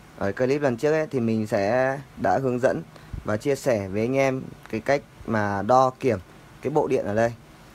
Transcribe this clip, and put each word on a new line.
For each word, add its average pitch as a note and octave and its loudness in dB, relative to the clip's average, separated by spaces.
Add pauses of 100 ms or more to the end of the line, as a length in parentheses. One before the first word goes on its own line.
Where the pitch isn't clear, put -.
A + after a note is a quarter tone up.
(180)
Ở G2 -2
clip C3 0
lần B2+ 0
trước D3 0
ấy, D#3 0
thì C3+ -2
mình A2 0
sẽ B2+ 0 (220)
đã F#2+ 2
hướng B2 0
dẫn A#2 0 (420)
và G#2+ -2
chia C#3 -2
sẻ A2 0
với G2 -4
anh B2+ 0
em C3+ 0 (280)
cái A2 -6
cách C#3 0 (260)
mà G#2 0
đo B2+ 4
kiểm A2+ 0 (420)
cái C3 -4
bộ D3+ 2
điện B2+ 0
ở G2+ -2
đây. A#2 2 (420)